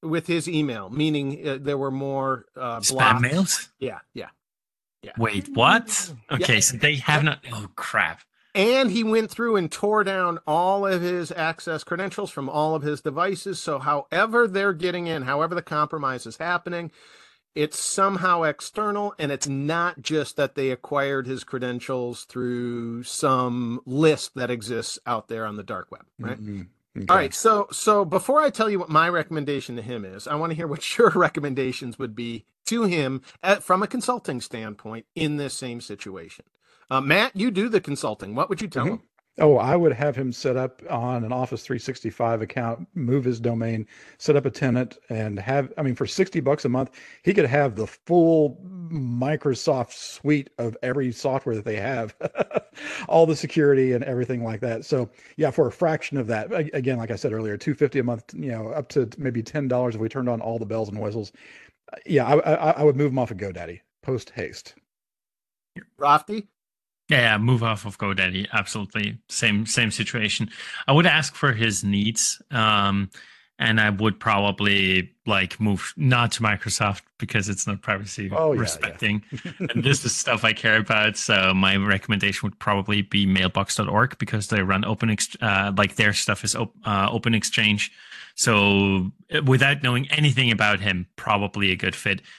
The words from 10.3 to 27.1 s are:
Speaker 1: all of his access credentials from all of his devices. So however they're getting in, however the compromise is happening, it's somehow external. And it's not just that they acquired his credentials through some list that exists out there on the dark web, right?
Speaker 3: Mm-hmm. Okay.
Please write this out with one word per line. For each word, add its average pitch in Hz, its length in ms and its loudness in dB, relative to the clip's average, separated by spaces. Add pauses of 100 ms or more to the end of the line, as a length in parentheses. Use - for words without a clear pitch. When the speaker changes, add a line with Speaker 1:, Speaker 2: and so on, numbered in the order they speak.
Speaker 1:
all 185 400 2
of 185 140 0
his 175 300 -4
access 160 520 -4
credentials 185 480 -6
from 135 180 -8
all 156 260 0
of 151 60 -4
his 147 200 -4
devices. 170 600 -4
So 151 160 -4
however 175 720 0
they're 196 260 0
getting 175 320 -4
in, 160 180 -4
however 147 300 0
the 175 80 -4
compromise 147 640 -2
is 113 120 -14
happening, 175 540 -6 (600)
it's 151 240 -2
somehow 185 680 2
external. 202 760 -2
And 147 120 -2
it's 139 160 -4
not 151 540 -2
just 151 360 -2
that 139 180 -2
they 135 160 0
acquired 139 560 -2
his 131 160 -8
credentials 123 800 -6
through 120 800 -6
some 123 840 -2
list 147 500 2
that 127 140 -6
exists 113 560 -6
out 117 220 -4
there 113 180 -6
on 104 120 -8
the 104 60 -10
dark 95 280 -10
web, - 140 -20 (120)
right? 120 240 -10
Speaker 3:
Mm-hmm. 101 200 -10 (360)
Okay. 101 120 -8